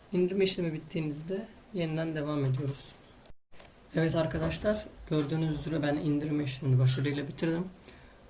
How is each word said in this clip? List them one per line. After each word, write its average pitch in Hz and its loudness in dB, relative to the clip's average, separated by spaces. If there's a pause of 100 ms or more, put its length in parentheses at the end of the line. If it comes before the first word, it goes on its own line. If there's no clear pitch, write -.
(140)
İndirme 185 2
işlemi 175 2
bittiğinizde 160 -6 (260)
yeniden 160 -2
devam 147 0
ediyoruz. 135 0 (1000)
Evet 165 2
arkadaşlar, 165 0 (240)
gördüğünüz 156 2
üzere 151 0
ben 147 2
indirme 147 0
işlemini 131 2
başarıyla 139 2
bitirdim. 170 0 (640)